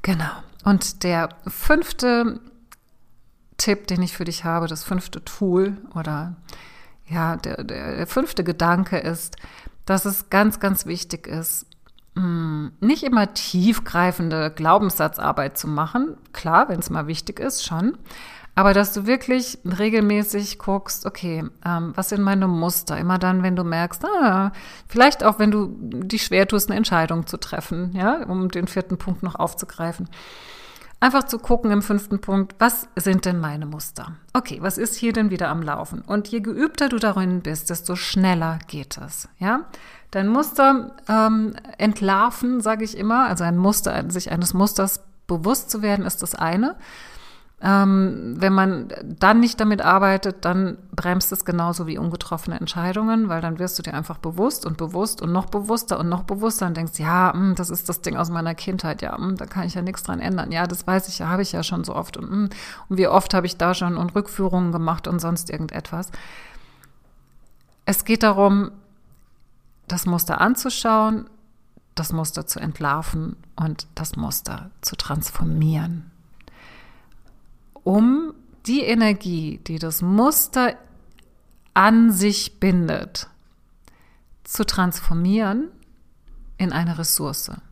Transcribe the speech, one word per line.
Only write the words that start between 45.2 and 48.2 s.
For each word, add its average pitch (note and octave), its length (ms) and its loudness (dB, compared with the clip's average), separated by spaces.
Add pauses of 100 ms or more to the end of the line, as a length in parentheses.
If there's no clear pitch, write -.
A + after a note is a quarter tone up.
bewusst F3+ 440 0
zu G#3+ 100 -4
werden, G3+ 240 0
ist - 180 -4
das - 120 -6
eine. G3+ 420 0 (840)
Ähm, F#3+ 760 4